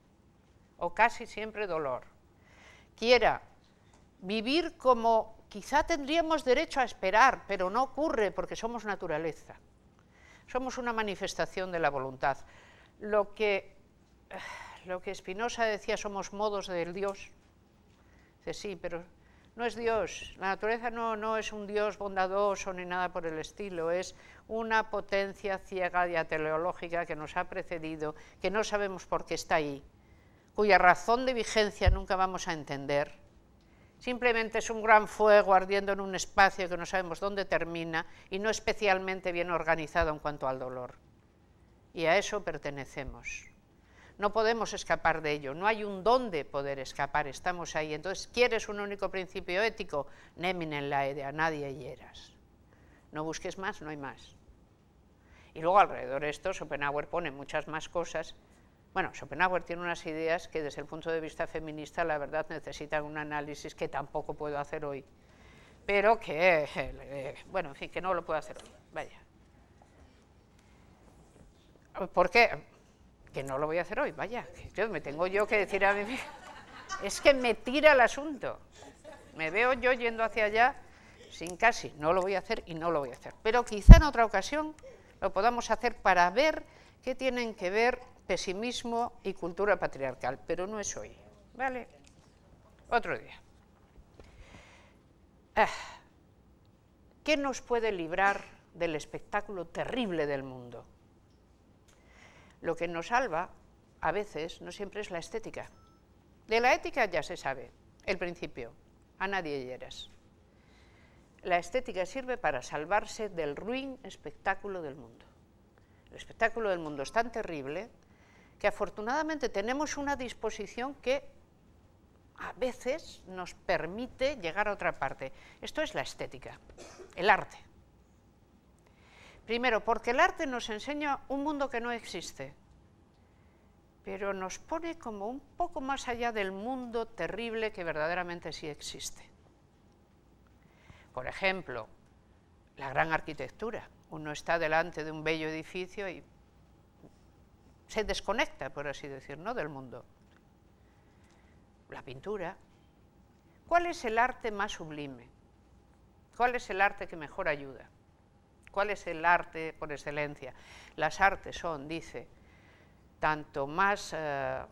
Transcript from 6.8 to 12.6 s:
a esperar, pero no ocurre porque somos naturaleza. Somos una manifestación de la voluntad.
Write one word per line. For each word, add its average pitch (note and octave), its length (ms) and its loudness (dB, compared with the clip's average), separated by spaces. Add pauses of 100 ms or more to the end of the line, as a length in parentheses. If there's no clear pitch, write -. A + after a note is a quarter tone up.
a B3+ 40 4
esperar, G#3 640 4
pero F#3+ 220 0
no A3 140 0
ocurre C4 480 0
porque F3 260 -6
somos A#3 300 -6
naturaleza. D#3+ 680 -4 (920)
Somos B3+ 320 -4
una A#3+ 140 -2
manifestación F#3+ 760 -2
de F3 80 -2
la D#3 120 4
voluntad. C3+ 480 -2 (640)